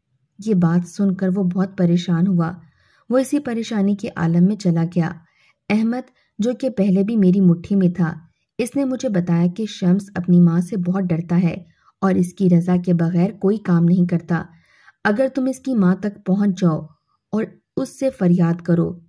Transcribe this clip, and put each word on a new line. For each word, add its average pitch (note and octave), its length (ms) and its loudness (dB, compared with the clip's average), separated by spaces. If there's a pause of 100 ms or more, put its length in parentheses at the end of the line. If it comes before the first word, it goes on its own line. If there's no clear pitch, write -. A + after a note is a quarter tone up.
(400)
ये G#3+ 140 -2
बात F3 320 2
सुनकर F#3+ 440 -2
वो F#3+ 140 -2
बहुत F#3 340 -2
परेशान F3 480 0
हुआ। F3 340 -2 (500)
वो B3 80 2
इसी C4+ 200 0
परेशानी A3+ 560 -2
के G3+ 140 -8
आलम E3+ 360 0
में G#3 120 2
चला E3+ 280 0
गया। E3+ 360 -4 (500)
अहमद, A3+ 340 -2 (360)
जो A#3+ 140 -2
कि C4 140 -4
पहले G3 360 0
भी A#3 120 -2
मेरी G3 240 4
मुट्ठी F3 340 2
में F3+ 180 2
था, - 360 -4 (320)
इसने C4 240 -4
मुझे C4 240 -4
बताया F3 380 0
कि F3+ 200 -4
शम्स F#3+ 500 0
अपनी F3 240 4
माँ E3+ 200 4
से F#3 160 -6
बहुत F#3 280 -2
डरता E3+ 320 -2
है F3 300 -2 (360)
और F#3+ 140 0
इसकी F3+ 320 0
रजा F3 280 4
के F3+ 160 -2
बगैर E3+ 400 0
कोई G3+ 260 -2
काम E3+ 260 0
नहीं F3 220 4
करता। E3+ 420 -4 (560)
अगर G#3+ 240 0
तुम C4 200 -4
इसकी C4 260 -6
माँ F#3+ 280 2
तक G#3 240 -8
पहुंच G3 340 0
जाओ D#3 280 -2 (440)
और - 280 -6 (160)
उससे C4+ 340 -4
फरियाद F3 500 0
करो E3+ 480 -2